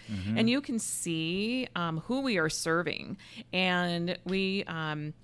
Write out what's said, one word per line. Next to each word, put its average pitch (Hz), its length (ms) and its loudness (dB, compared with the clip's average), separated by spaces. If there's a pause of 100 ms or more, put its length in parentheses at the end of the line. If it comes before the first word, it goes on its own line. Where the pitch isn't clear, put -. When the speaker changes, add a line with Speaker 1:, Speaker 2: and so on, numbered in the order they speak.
(120)
Speaker 1:
Mm-hmm. 101 280 0
Speaker 2:
And 226 100 6
you 262 100 4
can 240 200 -2
see, 190 960 -2
um, 165 320 0
who 262 140 0
we 233 180 2
are 156 100 4
serving. 165 680 0 (360)
And 180 720 2
we, 190 380 0
um, 156 500 -4 (100)